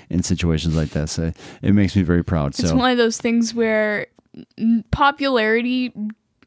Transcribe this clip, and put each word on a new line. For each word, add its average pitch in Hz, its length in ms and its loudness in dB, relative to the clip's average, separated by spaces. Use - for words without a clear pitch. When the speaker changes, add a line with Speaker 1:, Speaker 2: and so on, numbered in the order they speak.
Speaker 1:
in 87 140 0
situations 80 520 0
like 78 160 0
this. 78 280 -4
It, 82 160 -4
it - 120 2
makes 101 220 2
me 101 80 4
very 87 200 2
proud. 73 360 -2
Speaker 2:
It's 85 100 0
Speaker 1:
So. 80 60 2
Speaker 2:
one 254 160 2
of 247 60 2
those 233 200 2
things 233 360 0
where 214 540 -2
n-, 226 340 2
popularity, 254 1000 0